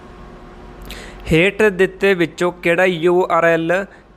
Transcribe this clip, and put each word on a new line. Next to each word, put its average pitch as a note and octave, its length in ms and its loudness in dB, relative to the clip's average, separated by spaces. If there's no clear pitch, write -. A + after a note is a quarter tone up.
ਹੇਠ F#3+ 320 2
ਦਿੱਤੇ F#3+ 500 2
ਵਿੱਚੋਂ F3 380 -2
ਕਿਹੜਾ F3 340 0
ਯੂ F3 460 2
ਆਰ E3 140 2
ਐਲ, E3 400 0